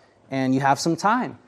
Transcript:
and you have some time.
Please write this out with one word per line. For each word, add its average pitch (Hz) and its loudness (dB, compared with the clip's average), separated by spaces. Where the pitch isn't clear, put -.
and 131 0
you 135 0
have 139 2
some 170 0
time. 202 -2